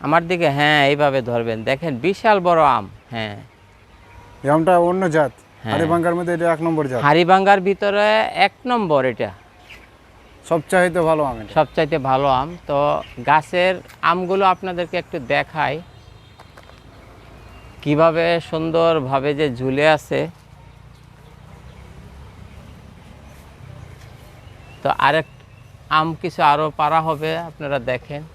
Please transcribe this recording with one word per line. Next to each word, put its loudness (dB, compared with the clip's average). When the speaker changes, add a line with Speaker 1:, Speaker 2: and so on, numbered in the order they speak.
Speaker 1:
আমার 0
দিকে। 0
হ্যাঁ, 2
এইভাবে 2
ধরবেন। -4
দেখেন, -4
বিশাল 0
বড় 2
আম। -4
হ্যাঁ। -8
Speaker 2:
এই -2
আমটা 4
অন্য 2
জাত। 2
Speaker 1:
হ্যাঁ। -6
Speaker 2:
হাড়িভাঙ্গার 0
মধ্যে -4
এটা -2
এক -2
নম্বর 0
জাত। -4
Speaker 1:
হাড়িভাঙ্গার 4
ভিতরে 0
এক 2
নম্বর 0
এটা। -6
Speaker 2:
সবচাইতে 0
ভালো 2
আম -6
এটা। -14
Speaker 1:
সবচাইতে 0
ভালো 0
আম। 0
তো -2
গাছের 2
আমগুলো 0
আপনাদেরকে -2
একটু -8
দেখাই, -2
কিভাবে 2
সুন্দরভাবে 0
যে 0
ঝুলে -2
আছে। 0
তো -4
আরেক 2
আম 2
কিছু -8
আরও 4
পাড়া 2
হবে, -4
আপনারা -6
দেখেন। -8